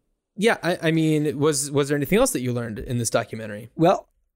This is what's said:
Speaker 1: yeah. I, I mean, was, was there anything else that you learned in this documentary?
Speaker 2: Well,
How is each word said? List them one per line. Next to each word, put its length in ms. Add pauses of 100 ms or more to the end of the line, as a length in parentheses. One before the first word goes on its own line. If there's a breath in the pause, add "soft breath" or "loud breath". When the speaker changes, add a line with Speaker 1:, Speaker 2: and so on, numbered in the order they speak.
(360)
Speaker 1:
yeah. 280
I, 200
I 80
mean, 460
was, 320
was 200
there 80
anything 200
else 140
that 100
you 120
learned 260
in 180
this 120
documentary? 640
Speaker 2:
Well, 320 (280)